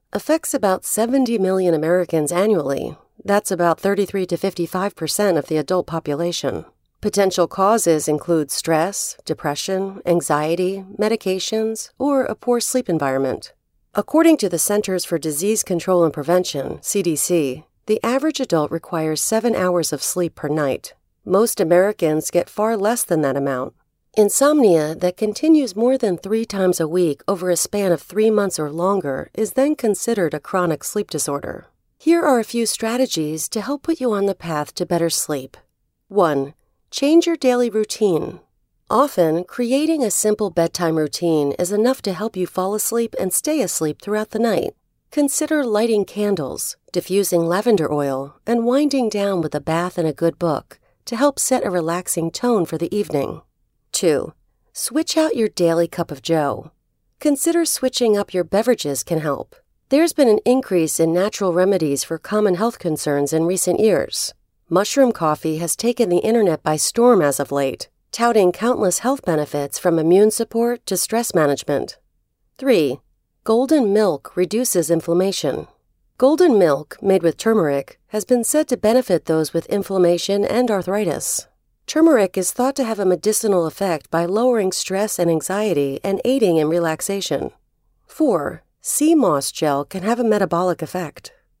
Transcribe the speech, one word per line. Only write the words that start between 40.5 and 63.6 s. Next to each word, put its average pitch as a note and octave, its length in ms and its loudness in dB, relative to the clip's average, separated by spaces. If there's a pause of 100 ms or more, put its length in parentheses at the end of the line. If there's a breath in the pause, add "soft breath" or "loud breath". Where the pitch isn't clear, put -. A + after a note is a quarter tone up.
bedtime E3 460 0
routine D3+ 560 0
is F3+ 200 -4
enough A3+ 300 0
to G3 100 -4
help G3+ 240 -6
you F#3 100 -2
fall F#3+ 280 -4
asleep A#3 440 -4
and F#3+ 140 -4
stay D4+ 300 -2
asleep D#3+ 400 -4
throughout G#3+ 300 -4
the A3+ 60 -4
night. A3+ 360 0 (360)
Consider D4 540 0
lighting G#3+ 400 2
candles, G3 720 -4 (160)
diffusing F3+ 540 0
lavender F3 440 2
oil, C#3 460 -4 (100)
and A#3 200 0
winding C4+ 420 2
down G3+ 320 -2
with D#3+ 140 -4
a D3+ 60 -2
bath E3+ 360 -4
and E3+ 100 0
a D#3 60 -2
good E3 260 -2
book - 400 -4 (280)
to A#3 100 -8
help C#4 220 0
set - 260 0
a G3+ 60 -2
relaxing E3+ 600 -4
tone A3 360 0
for D#3+ 100 -6
the E3+ 180 -4
evening. D3+ 460 -4 (500)
Two, D#3 420 0 (400)
switch - 460 -4
out D#4 180 2
your A3 140 0
daily E3+ 360 2
cup E3+ 240 -6
of C#3+ 120 -12
joe. D3+ 480 -2 (500)
Consider E4 460 0
switching A#3+ 500 0
up G3+ 160 -4
your F#3 100 0
beverages G3 600 0
can D#3+ 180 -2
help. D3 340 -6 (360)
There's D#4 240 2
been C4 160 4
an G#3 160 6
increase F#3+ 520 0
in E3 140 2
natural F#3+ 400 0
remedies E3 500 2
for - 140 -8
common G#3 380 0
health G#3+ 240 -2
concerns C#3+ 560 -2
in D#3+ 100 2
recent F3+ 360 0